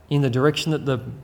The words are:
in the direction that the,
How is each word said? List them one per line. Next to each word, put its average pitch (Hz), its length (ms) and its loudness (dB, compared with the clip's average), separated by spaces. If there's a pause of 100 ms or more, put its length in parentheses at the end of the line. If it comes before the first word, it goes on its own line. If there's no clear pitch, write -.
in 143 120 2
the 135 80 2
direction 147 440 2
that 131 120 -4
the, 131 140 0 (240)